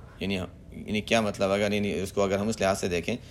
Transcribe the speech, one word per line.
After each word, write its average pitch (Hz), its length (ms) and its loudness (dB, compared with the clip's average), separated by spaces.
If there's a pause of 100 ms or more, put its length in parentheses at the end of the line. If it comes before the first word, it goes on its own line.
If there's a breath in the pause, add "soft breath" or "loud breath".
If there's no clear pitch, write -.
(200)
یعنی، 98 180 -2 (340)
یعنی - 300 -4
کیا 113 200 4
مطلب، 101 300 2
اگر، 101 220 2
یعنی 101 260 0
اس 92 120 -4
کو 101 100 0
اگر 98 160 2
ہم 104 100 0
اس 113 140 -2
لحاظ 95 180 4
سے 107 80 -2
دیکھیں 87 280 -2 (160 loud breath)